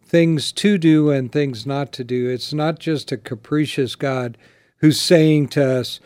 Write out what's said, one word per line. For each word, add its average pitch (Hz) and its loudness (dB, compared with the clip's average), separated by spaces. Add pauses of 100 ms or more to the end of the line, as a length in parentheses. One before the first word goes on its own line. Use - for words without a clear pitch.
things 165 2
to 202 0
do 156 4
and 131 -2
things 135 -4
not 139 -6
to 127 -10
do. 123 -4
It's 127 -8
not 156 -4
just 156 -6
a 135 -4
capricious 135 -4
God 127 -6 (420)
who's 156 4
saying 156 4
to 143 0
us, 131 -2